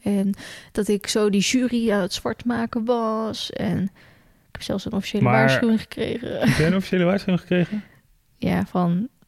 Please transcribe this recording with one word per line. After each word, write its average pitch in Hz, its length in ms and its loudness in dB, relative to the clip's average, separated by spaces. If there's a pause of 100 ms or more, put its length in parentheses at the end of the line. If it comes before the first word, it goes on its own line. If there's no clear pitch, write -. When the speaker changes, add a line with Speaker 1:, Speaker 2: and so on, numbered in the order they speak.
Speaker 1:
En 202 320 0 (380)
dat 202 160 -2
ik 202 200 0
zo 208 220 2
die 196 120 4
jury 240 500 2
aan 202 100 2
het 180 120 -2
zwart - 320 -6
maken 233 400 -2
was. 220 680 -2
En 175 320 -2
ik - 680 -12
heb - 100 -14
zelfs 208 240 -4
een - 80 -8
officiële 202 300 -2
Speaker 2:
Maar 123 100 4
Speaker 1:
waarschuwing 226 480 4
gekregen. - 580 -6
Speaker 2:
heb 131 180 2
jij 151 100 4
een 180 80 2
officiële 190 280 0
waarschuwing 185 380 0
gekregen? 180 420 -2 (540)
Speaker 1:
Ja, 196 280 0
van 180 420 0 (200)